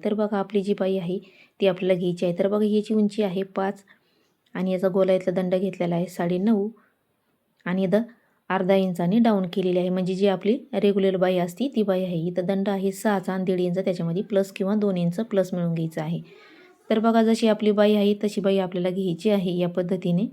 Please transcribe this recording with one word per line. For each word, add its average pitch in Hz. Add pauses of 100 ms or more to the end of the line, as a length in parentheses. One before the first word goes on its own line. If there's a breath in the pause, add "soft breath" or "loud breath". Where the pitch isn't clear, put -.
तर 208
बघा, 208
आपली 196
जी 202
बाही 190
आहे 180 (420 loud breath)
ती 196
आपल्याला 185
घ्यायची 175
आहे. 175
तर 196
बघा, 208
याची 208
उंची 214
आहे 190 (120)
पाच 196 (720 soft breath)
आणि 185
याचा 185
गोलायतला 185
दंड 185
घेतलेला 180
आहे 175
साडेनऊ 196 (1000 soft breath)
आणि 185
इथं 196 (480 loud breath)
अर्धा 190
इंचाने 180
डाऊन 220
केलेली 180
आहे, 180
म्हणजे 185
जी 196
आपली 196 (180)
रेग्युलर 196
बाही 180
असती 180
ती 226
बाही 185
आहे. 180
इथं 175
दंड 196
आहे 196
सहाचा 196
आणि 190
दीड 185
इंच 180
त्याच्यामध्ये 180
प्लस 196
किंवा 196
दोन 202
इंच 175
प्लस 190
मिळून 170
घ्यायचं 165
आहे. 160 (720 loud breath)
तर 220
बघा, 226
जशी 226
आपली 214
बाही 208
आहे 202 (120)
तशी 208
बाही 196
आपल्याला 180
घ्यायची 185
आहे 185
या 175
पद्धतीने 180